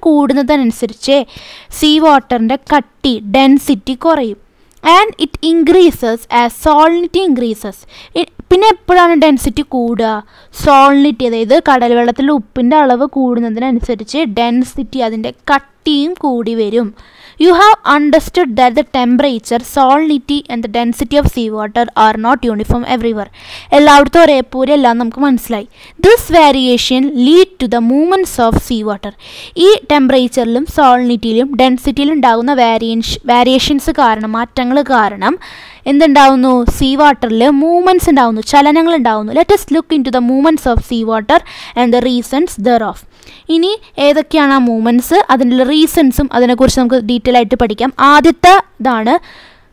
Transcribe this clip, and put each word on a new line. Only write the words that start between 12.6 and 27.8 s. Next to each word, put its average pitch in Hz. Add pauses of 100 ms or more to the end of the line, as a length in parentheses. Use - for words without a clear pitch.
അളവ് 262 (100)
കൂടുന്നതിനനുസരിച്ച് 240 (200)
ഡെൻസിറ്റി, 240
അതിൻ്റെ 220 (200)
കട്ടിയും 294 (100)
കൂടി 233
വരും. 214 (520)
You 349
have 415 (140)
understood 294
that 247
the 302 (120)
temperature, 247 (140)
salinity 285 (140)
and 240
the 226
density 233
of 277
seawater 214 (200)
are 214 (100)
not 247 (120)
uniform 220 (100)
everywhere. 220 (460)
എല്ലായിടത്തും 285
ഒരേപോലെ 262
അല്ല 262
എന്ന് 233
നമുക്ക് 233
മനസ്സിലായി. 233 (400)
This 440 (160)
variation 262 (240)
lead 349 (140)
to 254
the 240